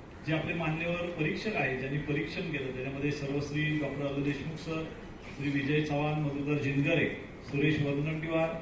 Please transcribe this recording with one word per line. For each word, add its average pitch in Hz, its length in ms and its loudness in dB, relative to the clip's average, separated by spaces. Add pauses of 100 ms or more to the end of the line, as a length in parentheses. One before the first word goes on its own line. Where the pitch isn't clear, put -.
(260)
जे 156 80 2
आपले 156 200 0
मान्यवर 165 420 0
परीक्षक 175 600 -2
आहेत, 131 220 0
ज्यांनी 139 200 -2
परीक्षण 156 540 -2
केलं, 135 200 -4
त्याच्यामध्ये 139 400 -2
सर्वश्री 147 680 0
डॉक्टर 139 280 -2
अरुण 139 160 0
देशमुख 147 340 -2
सर, 160 280 -4 (520)
श्री 139 140 -2
विजय 143 300 4
चव्हाण, 151 400 2
मधुकर 143 420 2
जिंदगरे, 139 460 4 (360)
सुरेश 147 360 4
वरनंटीवार 156 680 2 (140)